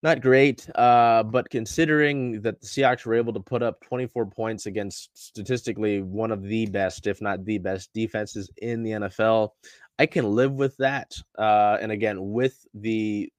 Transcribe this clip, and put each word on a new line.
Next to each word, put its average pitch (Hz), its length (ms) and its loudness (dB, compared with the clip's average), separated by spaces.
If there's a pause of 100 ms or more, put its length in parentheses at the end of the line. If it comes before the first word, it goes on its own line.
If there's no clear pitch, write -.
Not 156 200 2
great, 131 540 4
uh, 120 480 6
but 117 260 -2
considering 143 920 0
that 107 200 -4
the 107 60 -20
Seahawks 127 380 0
were 113 100 0
able 117 180 0
to 107 60 -6
put 120 240 -4
up - 180 -4
twenty-four 123 460 -6
points 110 400 -6
against 101 480 -8
statistically 107 880 -4
one 107 280 -4
of 101 120 -6
the 110 240 -2
best, 98 400 -4
if 101 140 -6
not 98 220 -6
the 107 140 -4
best, 95 340 -6
defenses 107 640 -6
in 113 260 -6
the 110 100 -4
N 107 100 -6
F 101 160 -10
L, 110 360 2 (420)
I 139 80 4
can 117 300 0
live 135 180 2
with 135 240 -2
that. 135 380 -4 (220)
Uh, 107 440 4
and 107 100 -4
again, 101 400 -2
with 123 440 -2
the 107 640 -2